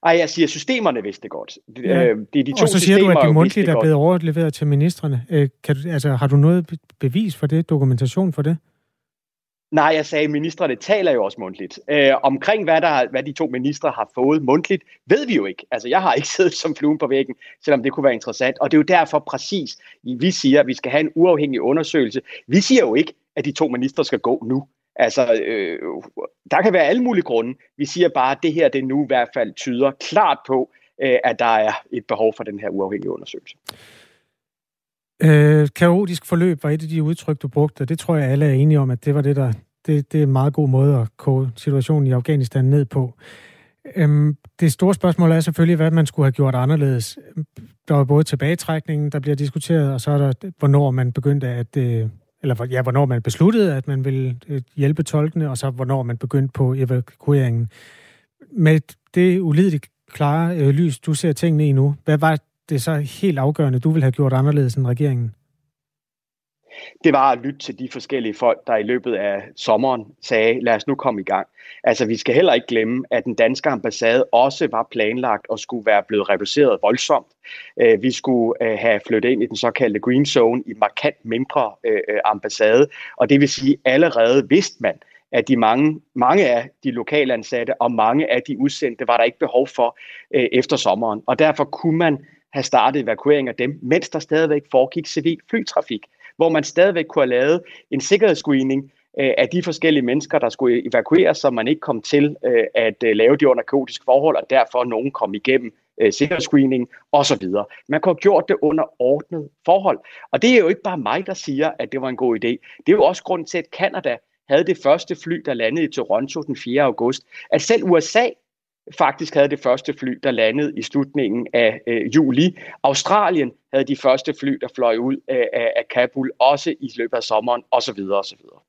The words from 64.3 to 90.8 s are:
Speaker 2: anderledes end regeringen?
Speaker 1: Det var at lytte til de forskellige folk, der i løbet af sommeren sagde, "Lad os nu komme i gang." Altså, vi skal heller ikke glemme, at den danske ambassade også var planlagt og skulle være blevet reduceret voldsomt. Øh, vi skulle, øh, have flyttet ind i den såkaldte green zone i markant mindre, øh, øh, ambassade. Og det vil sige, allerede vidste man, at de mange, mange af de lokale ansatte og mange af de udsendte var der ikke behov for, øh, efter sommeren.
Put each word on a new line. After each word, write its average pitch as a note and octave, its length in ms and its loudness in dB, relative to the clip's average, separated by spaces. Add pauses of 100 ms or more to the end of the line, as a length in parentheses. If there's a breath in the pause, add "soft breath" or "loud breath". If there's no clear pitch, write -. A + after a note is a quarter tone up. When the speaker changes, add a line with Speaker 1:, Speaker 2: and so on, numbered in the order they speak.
Speaker 2:
anderledes C3+ 420 2
end C3 120 -2
regeringen? B2 480 -2 (1700 loud breath)
Speaker 1:
Det D3+ 100 4
var C3+ 180 4
at A#2+ 120 -2
lytte C#3 160 -8
til - 200 -14
de B2+ 120 -10
forskellige A#2+ 420 -6
folk, A#2 340 0
der A#2 80 0
i G#2+ 80 0
løbet A#2+ 300 -4
af G2 300 -4 (120)
sommeren A#2+ 500 0 (160)
sagde, A#2 400 0
"Lad A#2 140 2
os G2+ 120 -6
nu C#3 80 -2
komme A#2 260 -4
i - 20 -10
gang." G2 240 -4 (360 loud breath)
Altså, A#2+ 220 0
vi A2 120 -4
skal A#2+ 180 -2
heller E3 180 4
ikke A#2+ 140 0
glemme, A#2 440 -2
at A#2+ 140 -2
den A#2+ 100 -6
danske A#2+ 340 0
ambassade A#2+ 540 0
også C3+ 480 0
var A2+ 200 -2
planlagt A2+ 580 -2
og A2 100 -6
skulle A2+ 260 -10
være G2+ 220 4
blevet G2+ 220 -2
reduceret G#2 520 2
voldsomt. B2+ 460 0 (540 loud breath)
Øh, A2+ 200 4
vi B2+ 100 0
skulle, A#2+ 520 -2
øh, A2 160 -2
have A2 280 0
flyttet A2+ 220 0
ind A#2+ 140 0
i - 20 -2
den B2 100 -10
såkaldte A#2 440 -2
green B2+ 260 0
zone B2 400 2
i A#2 80 -12
markant A2 500 -2
mindre, A#2 480 -4 (140)
øh, G#2+ 240 0
øh, G#2+ 160 -2
ambassade. G#2+ 640 2 (300 loud breath)
Og A#2+ 120 0
det C#3 100 4
vil C#3+ 100 2
sige, C3+ 360 0
allerede C3 640 2
vidste F3+ 300 2
man, G2+ 140 -2 (380 soft breath)
at A#2+ 160 0
de C3 100 2
mange, C3 440 2 (140)
mange C3+ 340 2
af A#2+ 200 0 (140)
de C3+ 80 -4
lokale C3 420 -2
ansatte A#2 480 -4
og A#2+ 100 0
mange A#2 400 2
af B2 160 0
de C3+ 120 -8
udsendte C3 480 -4
var A#2+ 100 2
der A#2 60 2
ikke A#2+ 160 -2
behov C3+ 280 0
for, A#2 300 -4 (380 loud breath)
øh, B2 160 2
efter B2+ 240 0
sommeren. A2 520 -2